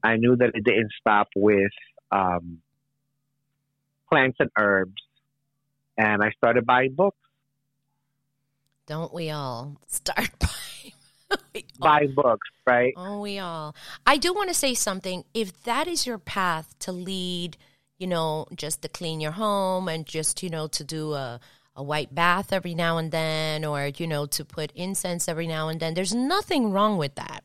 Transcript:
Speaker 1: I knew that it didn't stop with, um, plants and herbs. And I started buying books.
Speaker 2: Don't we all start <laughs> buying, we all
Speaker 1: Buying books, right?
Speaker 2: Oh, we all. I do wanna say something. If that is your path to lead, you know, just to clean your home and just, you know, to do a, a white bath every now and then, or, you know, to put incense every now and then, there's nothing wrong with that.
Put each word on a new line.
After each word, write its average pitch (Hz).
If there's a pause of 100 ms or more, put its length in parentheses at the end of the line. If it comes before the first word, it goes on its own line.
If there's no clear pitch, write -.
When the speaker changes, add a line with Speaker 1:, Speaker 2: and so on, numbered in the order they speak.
Speaker 1:
I 113
knew 120
that 120
it 104
didn't 110
stop 104
with, 101 (380)
um, 87 (1500)
plants 131
and 135
herbs. 98 (960)
And 107
I 107
started 117
buying 127
books. 190 (1700)
Speaker 2:
Don't 156
we 160
all 139 (100)
start -
<laughs> -
buying, - (600)
we 220 (160)
all 165
Speaker 1:
Buying 147
books, 127 (180)
right? 123
Speaker 2:
Oh, 202
we 202
all. 165 (320)
I 285
do 349
wanna 381
say 262
something. 185
If 214
that 262
is 339
your 233
path 170
to 185
lead, 180 (420)
you 185
know, 160
just 156
to 151
clean 160
your 151
home 190
and 160
just, -
you 185
know, 156
to 151
do 156
a, 123 (360)
a 135
white 147
bath 175
every 180
now 165
and 160
then, 156
or, 143 (100)
you 170
know, 147
to 147
put -
incense 180
every 165
now 160
and 160
then, 165
there's 185
nothing 277
wrong 196
with 143
that. -